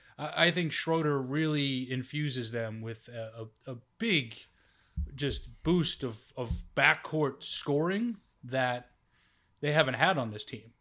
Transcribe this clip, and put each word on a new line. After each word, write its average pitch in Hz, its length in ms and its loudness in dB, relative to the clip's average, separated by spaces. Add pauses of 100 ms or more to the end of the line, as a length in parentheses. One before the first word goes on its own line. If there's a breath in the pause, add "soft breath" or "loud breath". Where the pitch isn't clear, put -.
(180 soft breath)
I, 151 280 0
I 175 40 6
think 165 220 0
Schroeder 151 480 2
really 139 680 0
infuses 127 600 -2
them 113 320 -4
with 113 260 -10
a, 113 380 -10 (200)
a, 135 60 -8
a 123 40 -8 (220)
big, 156 360 2 (800 loud breath)
just 131 480 -4
boost 170 400 2
of, 117 180 -6 (160)
of 123 140 -4 (260)
backcourt 147 680 2
scoring 190 760 0 (280)
that 127 460 0 (680)
they 147 120 2
haven't 147 220 4
had 156 240 4
on 117 120 -2
this 107 140 -8
team. 113 360 -12